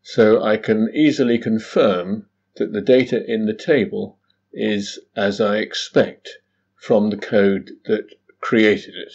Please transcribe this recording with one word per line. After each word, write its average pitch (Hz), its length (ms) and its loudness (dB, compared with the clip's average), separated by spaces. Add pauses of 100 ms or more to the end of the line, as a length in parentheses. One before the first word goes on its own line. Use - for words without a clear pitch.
So 113 420 4
I 107 140 2
can 110 380 0
easily 139 420 2
confirm 110 880 -2 (300)
that - 160 -4
the 107 80 -4
data 127 500 2
in 110 140 -2
the 107 80 -2
table 104 640 -2 (360)
is 104 460 -6 (160)
as 101 280 -2
I 104 160 0
expect - 800 -4 (360)
from 107 360 0
the 104 80 -6
code 98 520 0 (140)
that 107 300 -4 (260)
created 107 540 2
it. - 200 -16